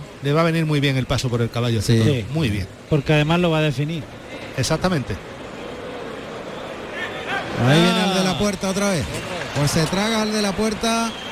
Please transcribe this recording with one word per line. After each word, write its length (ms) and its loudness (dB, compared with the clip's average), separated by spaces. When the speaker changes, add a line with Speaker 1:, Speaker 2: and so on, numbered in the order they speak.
Speaker 1:
Le 100 0
va 80 4
a 40 4
venir 220 2
muy 140 2
bien 160 2
el 100 0
paso 220 0
por 140 0
el 80 0
caballo, 320 0
Speaker 2:
Sí. 120 4
Speaker 1:
este 100 6
toro. 160 4
Speaker 3:
Sí. 140 -6
Speaker 1:
Muy 160 2
bien. 160 -2
Speaker 3:
Porque 240 2
además 280 4
lo 100 4
va 80 2
a 40 2
definir. 400 -2
Speaker 1:
Exactamente. 580 0
Speaker 2:
Ahí 120 6
Speaker 3:
Ah. 40 6
Speaker 2:
viene 300 4
el 60 2
de 60 2
la 140 0
puerta 320 0
otra 200 0
vez. 140 0
Pues 140 2
se 160 4
traga 360 0
al 100 0
de 100 0
la 100 0
puerta, 580 0